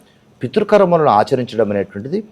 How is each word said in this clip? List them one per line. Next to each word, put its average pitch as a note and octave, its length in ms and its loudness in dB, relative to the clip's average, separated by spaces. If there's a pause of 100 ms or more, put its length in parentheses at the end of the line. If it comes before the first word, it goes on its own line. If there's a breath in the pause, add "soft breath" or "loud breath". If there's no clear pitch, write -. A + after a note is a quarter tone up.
(420 soft breath)
పితృకర్మలను F3 640 2
ఆచరించడం A2 640 0
అనేటువంటిది G#2 600 -6